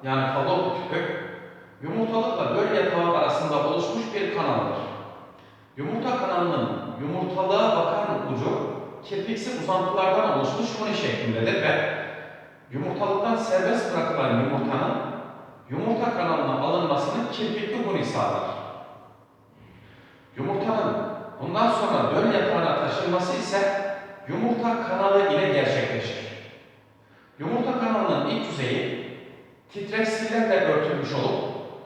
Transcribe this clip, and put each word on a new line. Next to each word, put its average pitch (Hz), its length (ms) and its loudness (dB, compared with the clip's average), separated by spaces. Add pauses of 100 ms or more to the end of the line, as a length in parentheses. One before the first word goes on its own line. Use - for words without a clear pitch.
yani 135 300 0
fallop 120 420 2
tüpü, - 540 -4 (520)
yumurtalıkla - 720 0
döl - 200 2
yatağı 175 420 2
arasında 147 500 2
oluşmuş 214 480 -2
bir 202 220 -2
kanaldır. - 400 0 (1000)
Yumurta 240 400 -2
kanalının 151 640 0 (220)
yumurtalığa 180 760 2
bakan 165 560 0
ucu - 360 0 (340)
kirpiksi 226 600 -4
uzantılardan 185 760 2
oluşmuş 214 400 0
huni 214 160 -2
şeklindedir 113 680 0
ve - 380 0 (720)
yumurtalıktan 196 640 0
serbest - 580 2
bırakılan 135 460 2
yumurtanın 131 580 0 (720)
yumurta 214 480 0
kanalına 147 420 0
alınmasını 180 720 0
kirpikli 214 560 -2
huni 156 180 0
sağlar. - 440 0 (1900)
Yumurtanın - 580 0 (460)
bundan 214 300 2
sonra - 440 2
döl 220 180 4
yatağına - 460 2
taşınması 180 580 0
ise 196 440 0 (460)
yumurta 226 600 0
kanalı 196 460 4
ile 196 200 4
gerçekleşir. - 760 0 (1080)
Yumurta 240 400 0
kanalının 220 500 2
iç - 180 -2
yüzeyi 123 640 -2 (640)
titreşsillerle 220 840 0
örtülmüş 151 580 2
olup - 300 0 (420)